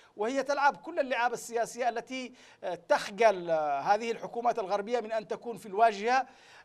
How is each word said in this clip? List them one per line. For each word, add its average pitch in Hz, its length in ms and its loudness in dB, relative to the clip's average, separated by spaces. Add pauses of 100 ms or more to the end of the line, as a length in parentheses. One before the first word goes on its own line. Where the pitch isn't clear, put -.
(160)
وهي 254 260 -2
تلعب 277 340 2
كل 330 220 -8
اللعاب 247 340 0
السياسية 233 560 -4
التي، 233 440 -6 (320)
آه، 180 100 -4
تخجل، 196 760 2
آه، 151 300 0
هذه 214 300 2
الحكومات 233 480 -2
الغربية 202 420 -2
من 220 120 -8
أن 214 160 -4
تكون 226 280 -8
في 214 100 -16
الواجهة، 226 600 4 (380)